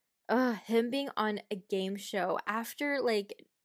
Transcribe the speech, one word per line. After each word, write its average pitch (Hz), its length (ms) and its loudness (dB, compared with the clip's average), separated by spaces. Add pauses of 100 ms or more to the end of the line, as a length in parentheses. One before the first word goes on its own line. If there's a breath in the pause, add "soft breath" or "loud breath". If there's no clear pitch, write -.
(280)
uh, 247 240 4 (120)
him 226 260 2
being 277 260 -2
on 214 240 0 (100)
a 208 60 -2
game 190 400 -2
show 196 500 -2
after, 240 560 -2
like, 208 440 -2 (180)